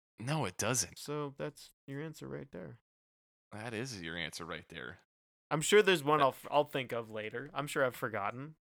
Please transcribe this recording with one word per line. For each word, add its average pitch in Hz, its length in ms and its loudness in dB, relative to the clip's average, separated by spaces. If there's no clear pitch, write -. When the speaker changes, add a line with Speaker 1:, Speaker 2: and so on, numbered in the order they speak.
Speaker 1:
No, 139 260 0
it 92 120 -4
doesn't. 101 400 0
Speaker 2:
So 147 400 -6
that's 147 320 -8
your 139 160 -8
answer 156 260 -10
right 139 240 -8
there. 131 260 -12
Speaker 1:
That 110 240 -8
is 113 260 -4
your 82 160 -4
answer 82 280 -6
right 82 240 -8
there. 78 280 -10
Speaker 2:
I'm 151 100 2
sure 202 220 8
there's 180 200 4
one 147 160 6
Speaker 1:
That 143 60 8
Speaker 2:
I'll, 131 60 6
f-, - 180 -14
I'll 147 140 6
think 135 280 -2
of 117 200 -4
later. 110 420 -6
I'm 139 140 -2
sure 147 180 4
I've 120 100 0
forgotten, 117 600 -2